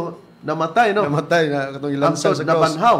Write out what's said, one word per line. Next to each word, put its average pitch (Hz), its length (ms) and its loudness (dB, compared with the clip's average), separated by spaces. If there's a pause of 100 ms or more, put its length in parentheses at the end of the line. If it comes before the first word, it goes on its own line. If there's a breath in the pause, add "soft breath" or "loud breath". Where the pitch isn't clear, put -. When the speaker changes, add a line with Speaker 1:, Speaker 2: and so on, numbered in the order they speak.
(440)
Speaker 1:
namatay, 160 500 0
no? 208 80 0
Speaker 2:
Namatay 165 480 0
na 139 240 -4
katong 139 200 -6
ilansang 165 360 0
Speaker 1:
Hangtod 160 80 0
Speaker 2:
sa 156 60 -4
cross. 160 80 2
Speaker 1:
nabanhaw. 160 480 2